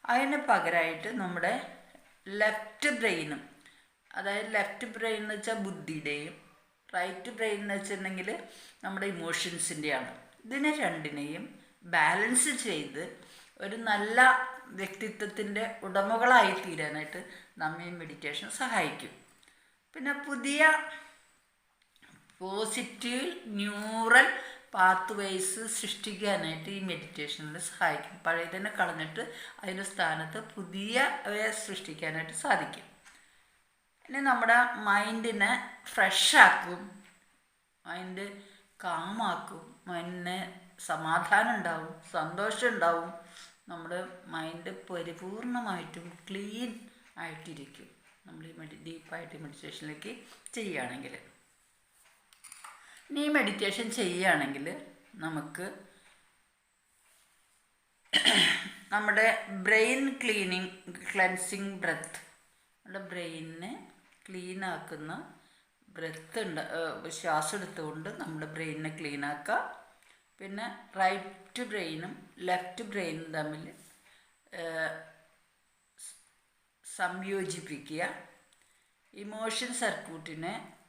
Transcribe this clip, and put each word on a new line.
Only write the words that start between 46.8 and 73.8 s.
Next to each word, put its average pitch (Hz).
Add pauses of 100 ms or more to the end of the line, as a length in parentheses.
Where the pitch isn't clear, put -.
ആയിട്ടിരിക്കും 156 (340)
നമ്മൾ 160
ഈ 165
മെഡി-, 151
ഡീപ്പായിട്ട് 160
മെഡിറ്റേഷനിലേക്ക് 151 (380)
ചെയ്യുകയാണെങ്കിൽ. 135 (1900)
ഇനി 285
ഈ 294
മെഡിറ്റേഷൻ 214
ചെയ്യുകയാണെങ്കിൽ 175 (520)
നമുക്ക് 160 (3250)
നമ്മുടെ 208 (340)
ബ്രെയിൻ 220 (140)
ക്ലീനിങ്, 185 (340)
ക്ലെൻസിങ് 190
ബ്രെത്ത്, 160 (680)
നമ്മുടെ 196
ബ്രെയിനിനെ 165 (500)
ക്ലീൻ 185
ആക്കുന്ന 156 (760)
ബ്രെത്ത് 160
ഉണ്ട്, 165 (100)
ഏ, 165 (300)
ശ്വാസം 160
എടുത്തുകൊണ്ട് 160
നമ്മുടെ 156
ബ്രെയിനിനെ 156
ക്ലീൻ 143
ആക്കുക. 147 (840)
പിന്നെ 196 (280)
റൈറ്റ് 190
ബ്രെയിനും 180 (280)
ലെഫ്റ്റ് 180
ബ്രെയിനും 165
തമ്മിൽ, 151 (920)